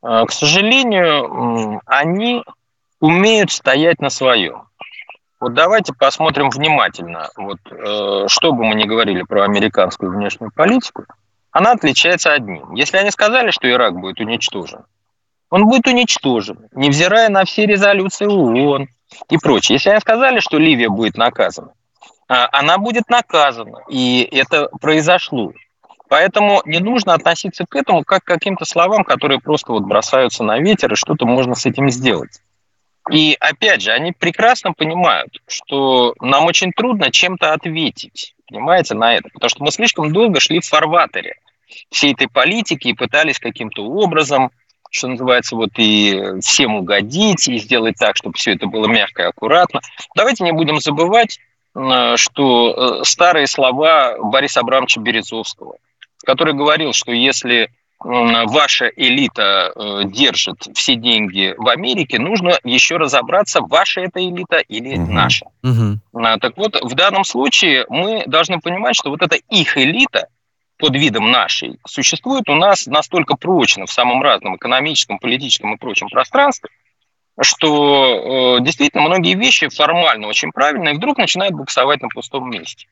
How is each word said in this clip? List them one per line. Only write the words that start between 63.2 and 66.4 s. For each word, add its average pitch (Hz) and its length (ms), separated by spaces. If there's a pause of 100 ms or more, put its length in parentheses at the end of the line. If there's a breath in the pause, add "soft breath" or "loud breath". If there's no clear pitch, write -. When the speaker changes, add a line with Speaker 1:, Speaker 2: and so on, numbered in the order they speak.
Speaker 1:
ваша 165 400
это 185 220
элита 175 360
или - 380
Speaker 2:
Мгм. 87 180
Speaker 1:
наша. 98 300 (180)
Speaker 3:
Мгм. 117 360 (140)
Speaker 1:
А, 113 240
так 117 200